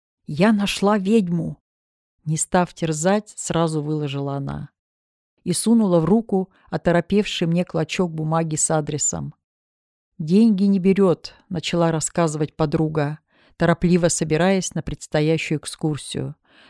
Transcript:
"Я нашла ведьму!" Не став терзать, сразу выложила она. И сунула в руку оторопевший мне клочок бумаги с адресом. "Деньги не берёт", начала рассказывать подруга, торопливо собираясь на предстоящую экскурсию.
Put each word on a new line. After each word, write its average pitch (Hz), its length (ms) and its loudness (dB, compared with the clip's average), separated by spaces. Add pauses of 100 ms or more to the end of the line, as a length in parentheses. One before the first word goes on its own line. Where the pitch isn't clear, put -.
(260)
"Я 170 260 2
нашла 202 460 0
ведьму!" 175 640 0 (680)
Не 156 80 -2
став 175 380 0
терзать, 170 640 -2
сразу 165 460 -2
выложила 143 520 -4
она. 143 340 -8 (760)
И 175 100 -2
сунула 214 440 2
в 160 60 2
руку 190 460 0 (180)
оторопевший 175 800 0
мне 170 180 0
клочок 170 480 -4
бумаги 156 440 -2
с - 140 -2
адресом. 151 640 -2 (840)
"Деньги 196 460 4
не 196 140 2
берёт", 185 540 2 (160)
начала 170 420 -2
рассказывать 156 640 -2
подруга, 156 680 -2 (360)
торопливо 170 520 2
собираясь 170 680 0
на 160 80 -4
предстоящую 151 760 -2
экскурсию. 143 760 -6 (360)